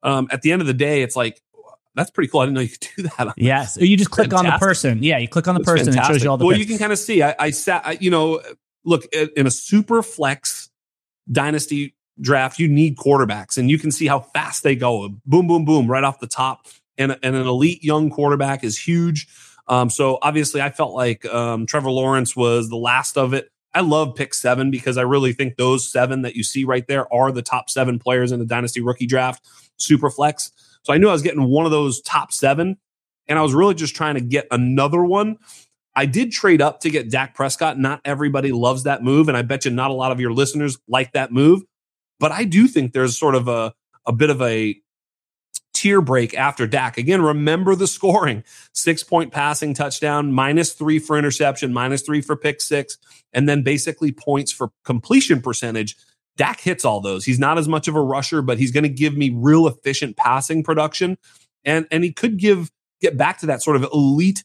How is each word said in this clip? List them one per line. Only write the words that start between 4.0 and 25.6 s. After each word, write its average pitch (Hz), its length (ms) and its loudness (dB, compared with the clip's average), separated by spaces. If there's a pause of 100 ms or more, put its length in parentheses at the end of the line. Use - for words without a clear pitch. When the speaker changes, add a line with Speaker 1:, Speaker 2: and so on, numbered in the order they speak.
Speaker 2:
click 214 200 2
on 185 120 2
the 175 80 2
Speaker 1:
Fantastic. - 160 2
Speaker 2:
person. 127 340 0
Yeah, 151 160 2
you 120 80 -2
click 165 220 -2
on 180 80 2
the - 20 2
Speaker 1:
That's 170 140 2
Speaker 2:
person. 143 160 4
It 135 60 4
shows - 20 4
Speaker 1:
fantastic. 135 260 2
Speaker 2:
you 143 80 2
all 135 80 2
the 131 80 2
Speaker 1:
Well, 185 100 6
Speaker 2:
picks. 208 40 2
Speaker 1:
you 208 120 -2
can 214 60 -4
kinda 208 180 0
see, 208 240 2
I, 147 160 2
I 151 140 0
sat, 180 340 -2
I, 156 160 -6
you 185 100 2
know, 160 300 0 (440)
look, 165 280 2
in, 156 240 0
in 139 120 4
a - 20 2
super 208 520 2
flex - 680 -6 (600)
dynasty 143 640 -2 (260)
draft, 131 400 0
you 165 80 2
need 147 280 2
quarterbacks, 123 640 0
and 123 120 2
you 151 80 4
can 151 120 -4
see 151 160 -2
how 139 140 2
fast - 420 -8
they 143 140 2
go. 117 320 -2 (180)
Boom, 170 220 4
boom, 165 160 2
boom, 147 260 2
right 131 140 0
off 135 160 -2
the 123 80 -10
top. 131 380 -6 (300)
And, 135 260 -2
and 131 120 -2
an 131 120 -2
elite 143 360 0
young 151 260 0
quarterback 143 540 0
is 110 160 -6
huge. 170 480 -2 (420)
Um, 123 220 2
so 131 320 0
obviously, 147 400 -2
I 143 80 -4
felt 131 240 -4
like, 123 320 -2
um, 117 400 -4
Trevor 135 240 -2
Lawrence 131 460 0
was 120 320 2
the 117 80 -8
last 120 420 -2
of 131 160 0
it. - 160 -6 (240)
I 170 60 2
love 151 340 0
pick - 200 -8
seven 127 360 0
because 127 260 -4
I 127 60 0
really 131 300 0
think 123 240 -4
those 127 340 0